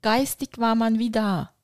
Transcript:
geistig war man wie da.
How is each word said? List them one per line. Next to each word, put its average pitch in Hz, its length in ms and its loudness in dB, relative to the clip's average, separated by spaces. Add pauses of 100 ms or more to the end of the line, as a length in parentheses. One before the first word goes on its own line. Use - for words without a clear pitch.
geistig 262 560 -2
war 226 180 2
man 226 220 2
wie 233 140 0
da. 202 400 -2 (120)